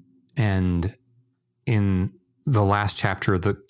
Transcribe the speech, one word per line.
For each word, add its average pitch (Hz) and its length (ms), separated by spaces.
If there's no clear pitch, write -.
and 92 600
in 98 460
the 113 160
last 101 340
chapter 98 380
of 85 80
the 98 280